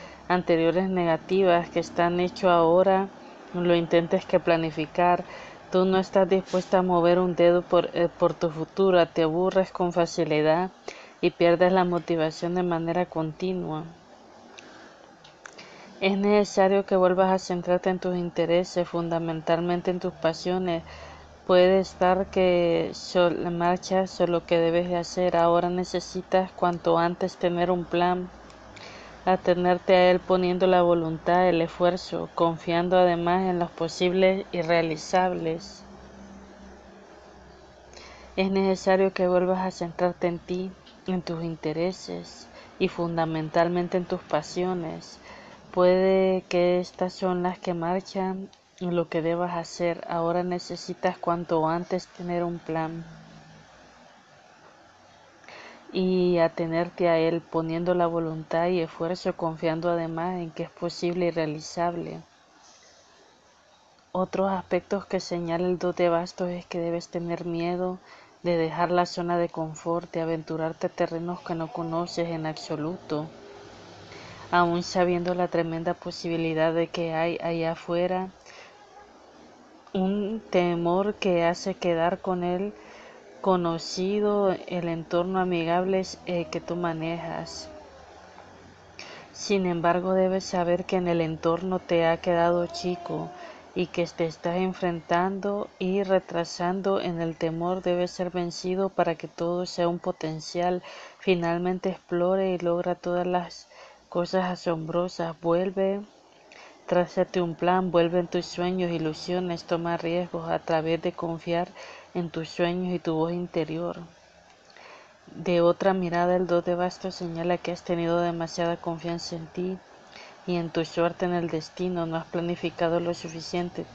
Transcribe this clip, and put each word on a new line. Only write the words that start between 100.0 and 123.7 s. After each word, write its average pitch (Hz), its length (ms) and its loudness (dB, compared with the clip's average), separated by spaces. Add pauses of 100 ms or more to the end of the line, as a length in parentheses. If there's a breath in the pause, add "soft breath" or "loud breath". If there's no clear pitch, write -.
potencial. 175 800 -4 (380 loud breath)
Finalmente 180 720 0
explore 185 640 0
y 180 60 -2
logra 175 380 -2
todas 175 320 -2
las 180 400 -4 (400 loud breath)
cosas 180 420 -2
asombrosas. 165 920 -4
Vuelve, 190 600 0 (840 loud breath)
trázate 180 540 0
un 170 140 -2
plan, 180 380 2
vuelve 170 260 4
en 175 80 0
tus 175 200 -2
sueños, 180 440 -2
ilusiones, 170 720 -4
toma 170 360 -2
riesgos 170 520 -4
a 165 80 0
través 160 440 -2
de 175 100 -2
confiar 170 560 -4 (480 loud breath)
en 175 140 -4
tus 160 180 -8
sueños 180 460 -2
y 170 40 -2
tu 165 160 -2
voz 160 160 0
interior. 175 680 -4 (1300 loud breath)
De 170 340 0
otra 175 320 4
mirada, 175 420 0
el 180 120 0
dos 175 180 0
de 175 100 0
bastos 180 400 -4
señala 170 440 -2
que - 140 -6
has 175 100 -10
tenido 170 400 0
demasiada 170 560 -2
confianza 170 580 -8
en 160 120 -10
ti 185 300 -6 (680 loud breath)
y 175 100 0
en 165 140 -4
tu 165 160 -2
suerte 170 400 -2
en 180 80 0
el 170 160 -2
destino, 170 560 -4
no 160 100 -4
has 165 80 -6
planificado 170 760 -2
lo 175 120 -2
suficiente 170 720 -8 (100)